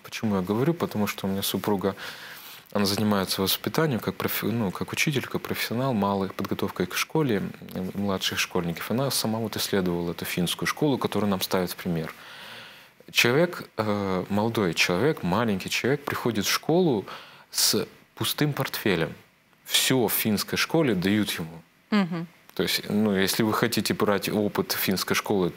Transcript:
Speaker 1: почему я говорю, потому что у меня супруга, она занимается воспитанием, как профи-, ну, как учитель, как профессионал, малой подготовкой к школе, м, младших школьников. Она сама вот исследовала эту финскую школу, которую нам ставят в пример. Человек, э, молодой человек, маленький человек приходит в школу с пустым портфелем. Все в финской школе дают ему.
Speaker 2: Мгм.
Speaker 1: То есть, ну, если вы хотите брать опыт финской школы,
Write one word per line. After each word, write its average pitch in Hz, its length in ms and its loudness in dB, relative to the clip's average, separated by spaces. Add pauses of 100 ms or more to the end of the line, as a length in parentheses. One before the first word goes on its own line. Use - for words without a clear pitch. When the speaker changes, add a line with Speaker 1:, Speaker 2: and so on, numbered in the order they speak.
Speaker 1:
почему 104 320 -2
я 92 60 2
говорю, 113 300 2
потому 104 360 0
что - 180 -4
у 98 40 0
меня 98 120 -2
супруга, 98 540 0 (760)
она 101 140 2
занимается 101 560 2
воспитанием, 117 560 0
как - 160 -4
профи-, - 300 -4
ну, 107 260 0
как - 220 -6
учитель, 139 340 0
как - 160 -6
профессионал, 123 520 -2
малой 98 340 2
подготовкой 95 580 -2
к - 80 -6
школе, 123 480 0 (320)
м, 92 200 -4
младших 98 440 -2
школьников. 85 540 -2
Она 131 180 0
сама 113 300 0
вот 110 160 -4
исследовала 87 560 0
эту 90 140 -8
финскую 87 420 0
школу, 143 280 2
которую 104 320 0
нам 95 120 0
ставят 92 320 0
в - 20 -10
пример. 80 400 -4 (960)
Человек, 156 580 2 (100)
э, 101 500 0
молодой 104 460 2
человек, 110 500 2
маленький 95 460 0
человек 139 340 0
приходит 110 420 -2
в - 40 -2
школу 151 540 2 (460)
с - 340 2 (300)
пустым 147 380 0
портфелем. 92 600 0 (520)
Все 127 440 2
в - 40 -2
финской - 460 0
школе 151 360 4
дают 98 360 2
ему. 82 320 -8 (280)
Speaker 2:
Мгм. 175 360 0 (280)
Speaker 1:
То 90 100 0
есть, - 260 -2
ну, 104 240 2
если 95 300 2
вы 107 80 4
хотите 110 420 2
брать 101 340 2
опыт 101 440 0
финской - 420 0
школы, 92 420 0